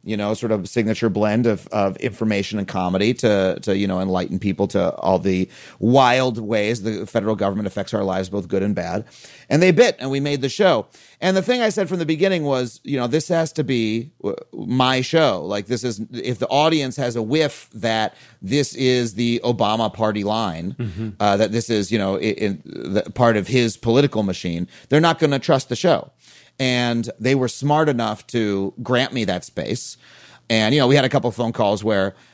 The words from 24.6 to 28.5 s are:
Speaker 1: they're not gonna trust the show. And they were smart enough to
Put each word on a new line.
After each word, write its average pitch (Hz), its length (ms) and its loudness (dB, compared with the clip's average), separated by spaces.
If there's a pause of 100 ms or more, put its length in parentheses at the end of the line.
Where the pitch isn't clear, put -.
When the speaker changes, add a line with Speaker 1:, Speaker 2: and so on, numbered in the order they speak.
Speaker 1:
they're 151 120 4
not 165 160 2
gonna 143 220 2
trust 135 280 2
the 123 80 -4
show. 156 360 2 (500)
And 120 480 0 (100)
they 127 160 2
were 127 120 2
smart 147 420 2
enough 113 380 -2
to 101 460 0 (100)